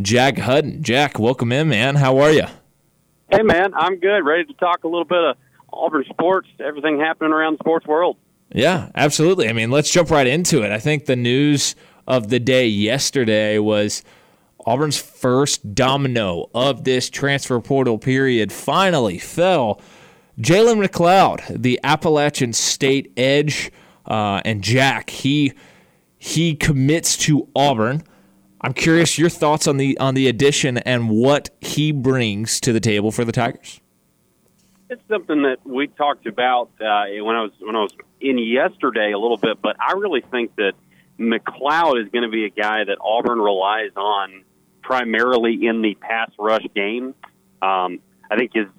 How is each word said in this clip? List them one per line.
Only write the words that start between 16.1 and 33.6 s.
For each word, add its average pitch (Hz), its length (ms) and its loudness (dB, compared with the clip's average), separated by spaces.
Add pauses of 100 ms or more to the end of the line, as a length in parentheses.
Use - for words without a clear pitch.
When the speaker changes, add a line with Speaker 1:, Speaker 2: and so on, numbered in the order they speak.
Speaker 1:
of 127 300 0
this 127 240 0
transfer 139 520 -2
portal 127 360 0
period 127 560 0
finally 147 680 0
fell. 160 640 0 (580)
Jalen 202 480 4
McLeod, 170 760 2
the 123 200 0
Appalachian 147 680 0
State - 640 -2
edge, 139 560 0 (320)
uh, 104 400 -2
and 107 180 -4
Jack, 120 460 0
he, 143 460 0 (640)
he 160 360 -2
commits 147 640 0
to 151 380 0
Auburn. 135 460 0 (580)
I'm 127 140 -4
curious 165 440 2
your 165 120 2
thoughts 151 360 0
on 143 120 0
the, 139 180 0
on 135 160 0
the 131 160 2
addition 131 480 2
and 120 320 -2
what 123 400 2 (140)
he 151 280 0
brings 120 680 -2
to 123 140 2
the 110 60 2
table 104 300 0
for 120 140 -2
the 113 80 -4
Tigers. - 480 -4 (1120)